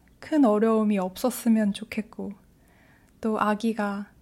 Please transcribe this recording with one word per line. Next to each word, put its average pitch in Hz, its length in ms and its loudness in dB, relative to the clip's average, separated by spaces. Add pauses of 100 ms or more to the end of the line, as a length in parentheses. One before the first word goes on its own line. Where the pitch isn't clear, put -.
(200)
큰 302 240 2
어려움이 214 540 4
없었으면 214 760 0
좋겠고, 202 600 -10 (880)
또 220 180 -2
아기가 208 640 -2 (160)